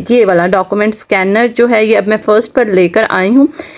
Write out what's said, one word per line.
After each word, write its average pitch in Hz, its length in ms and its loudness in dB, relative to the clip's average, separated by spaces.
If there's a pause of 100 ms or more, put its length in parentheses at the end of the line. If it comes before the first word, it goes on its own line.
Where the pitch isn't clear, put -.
(120)
ये 240 120 4
वाला 180 220 2
डॉक्यूमेंट 202 480 -2
स्कैनर 202 520 -2
जो 233 200 0
है 226 200 0
ये 214 80 0
अब 202 140 0
मैं 214 80 0
फर्स्ट 214 360 0
पर 233 160 0
लेकर 185 360 0
आई 190 280 -2
हूँ। 277 160 4 (300)